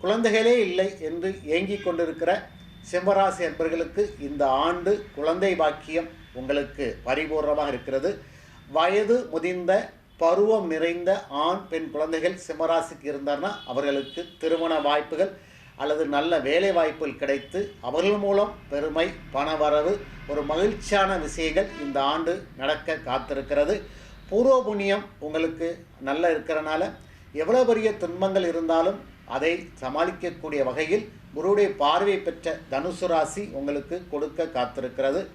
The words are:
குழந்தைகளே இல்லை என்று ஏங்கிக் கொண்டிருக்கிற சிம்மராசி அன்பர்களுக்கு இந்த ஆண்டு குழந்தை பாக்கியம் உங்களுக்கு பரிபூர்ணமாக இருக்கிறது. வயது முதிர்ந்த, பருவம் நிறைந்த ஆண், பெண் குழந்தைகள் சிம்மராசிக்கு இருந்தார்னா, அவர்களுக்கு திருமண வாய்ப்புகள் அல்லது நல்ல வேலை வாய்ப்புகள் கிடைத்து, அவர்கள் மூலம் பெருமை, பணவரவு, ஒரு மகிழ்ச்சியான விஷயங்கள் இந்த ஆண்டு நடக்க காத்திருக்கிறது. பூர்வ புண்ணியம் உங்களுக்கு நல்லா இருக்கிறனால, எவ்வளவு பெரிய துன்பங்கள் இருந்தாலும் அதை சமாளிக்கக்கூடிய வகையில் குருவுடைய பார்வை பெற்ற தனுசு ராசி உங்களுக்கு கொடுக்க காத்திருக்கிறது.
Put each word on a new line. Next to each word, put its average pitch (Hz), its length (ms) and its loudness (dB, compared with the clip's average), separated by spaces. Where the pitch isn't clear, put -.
குழந்தைகளே 220 540 4
இல்லை 185 200 2
என்று 170 200 -4
ஏங்கிக் 196 300 -2
கொண்டிருக்கிற 165 460 0
சிம்மராசி 185 560 2
அன்பர்களுக்கு 165 560 -2
இந்த 143 160 -2
ஆண்டு 175 280 2
குழந்தை 170 340 2
பாக்கியம் 160 480 0
உங்களுக்கு 139 480 -2
பரிபூர்ணமாக 147 680 0
இருக்கிறது. 135 380 -2
வயது 202 400 4
முதிர்ந்த, 175 400 -2
பருவம் 196 500 4
நிறைந்த 170 380 0
ஆண், 185 260 0
பெண் 160 220 -4
குழந்தைகள் 160 440 0
சிம்மராசிக்கு 160 640 -2
இருந்தார்னா, 143 400 -2
அவர்களுக்கு 139 520 -2
திருமண 165 300 0
வாய்ப்புகள் 151 440 0
அல்லது 151 220 0
நல்ல 160 160 2
வேலை 180 240 4
வாய்ப்புகள் 156 480 0
கிடைத்து, 139 400 -2
அவர்கள் 190 360 2
மூலம் 202 280 2
பெருமை, 156 360 0
பணவரவு, 151 600 2
ஒரு 147 220 -2
மகிழ்ச்சியான 196 640 2
விஷயங்கள் 165 440 0
இந்த 139 140 -2
ஆண்டு 165 220 0
நடக்க 151 460 -2
காத்திருக்கிறது. 139 680 0
பூர்வ 247 380 6
புண்ணியம் 202 400 0
உங்களுக்கு 160 440 -2
நல்லா 165 260 2
இருக்கிறனால, 156 480 -2
எவ்வளவு 226 300 4
பெரிய 220 180 4
துன்பங்கள் 185 480 0
இருந்தாலும் 165 500 2
அதை 147 160 2
சமாளிக்கக்கூடிய 156 880 -4
வகையில் 156 360 -2
குருவுடைய 190 340 4
பார்வை 180 360 4
பெற்ற 160 280 -4
தனுசு 175 400 -4
ராசி 160 320 0
உங்களுக்கு 143 380 -4
கொடுக்க 151 420 -4
காத்திருக்கிறது. 131 680 -2